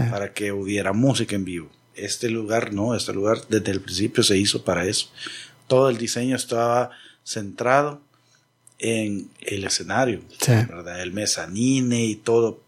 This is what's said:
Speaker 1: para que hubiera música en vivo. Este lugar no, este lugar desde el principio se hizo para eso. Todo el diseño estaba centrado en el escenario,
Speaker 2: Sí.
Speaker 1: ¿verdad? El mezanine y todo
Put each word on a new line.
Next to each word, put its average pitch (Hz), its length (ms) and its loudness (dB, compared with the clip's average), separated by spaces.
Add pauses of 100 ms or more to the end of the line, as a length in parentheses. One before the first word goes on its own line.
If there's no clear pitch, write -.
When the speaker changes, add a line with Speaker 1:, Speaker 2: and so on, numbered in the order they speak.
Speaker 1:
para 101 220 -4
que 101 200 -4
hubiera 98 400 -2
música 117 420 2
en 98 100 -2
vivo. 85 240 -8 (280)
Este 104 340 -6
lugar 110 420 -2
no, 110 220 0
este 101 180 -4
lugar 104 260 2 (100)
desde 104 240 0
el 95 80 -2
principio - 420 0
se 98 160 6
hizo 101 260 0
para 87 220 0
eso. - 240 -2 (560)
Todo 135 240 6
el 117 80 0
diseño 120 380 -2
estaba 120 540 0 (340)
centrado 131 760 0 (760)
en 110 500 -2 (120)
el 98 240 -6
escenario, 95 580 -2 (180)
Speaker 2:
Sí. 127 120 4
Speaker 1:
¿verdad? 90 500 0
El 90 100 -8
mezanine 117 920 0
y 107 120 0
todo 117 500 2